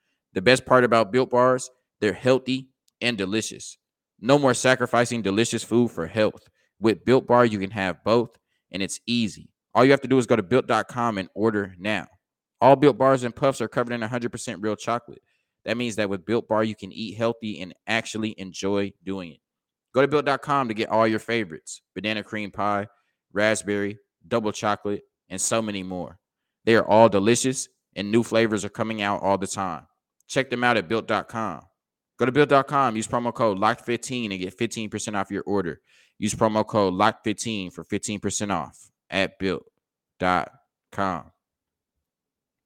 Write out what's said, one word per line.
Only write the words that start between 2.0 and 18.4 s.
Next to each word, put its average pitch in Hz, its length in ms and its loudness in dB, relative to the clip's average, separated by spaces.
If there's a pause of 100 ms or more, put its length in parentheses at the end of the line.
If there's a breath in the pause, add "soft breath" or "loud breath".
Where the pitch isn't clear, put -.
healthy 131 560 0 (320)
and 117 160 -2
delicious. 98 600 -6 (400)
No 139 200 6
more 131 160 4
sacrificing 123 680 2
delicious 107 420 0
food 117 280 2
for 82 160 -6
health. 107 400 -2 (320)
With 98 260 0
Built 123 220 4
Bar, 120 180 6
you 107 140 0
can 95 100 -6
have 95 340 -4
both, 117 340 0 (340)
and 95 100 -6
it's - 240 -8
easy. 117 460 -4 (220)
All 120 120 6
you 139 60 6
have 139 100 4
to 127 60 -8
do 131 100 4
is 120 80 2
go 120 100 2
to 110 80 0
built 120 240 0
dot 110 200 0
com 120 300 -4
and 95 180 -6
order 101 420 -2
now. 98 300 -4 (520)
All 131 160 8
Built 131 220 4
Bars 131 260 2
and 117 120 -6
Puffs 139 260 -2
are 113 60 -4
covered 120 260 -4
in 117 100 -6
a 110 40 -6
hundred 117 240 -6
percent 107 300 -10
real 107 140 -2
chocolate. - 460 -6 (440)
That 113 120 -4
means 117 200 -4
that 104 120 0
with 95 160 -6
Built 113 220 -2
Bar, 110 160 2
you 110 120 -4
can 95 160 -16
eat 104 260 -10
healthy 113 440 -4
and 90 120 -14 (140)
actually 110 520 -4
enjoy 98 540 -4 (100)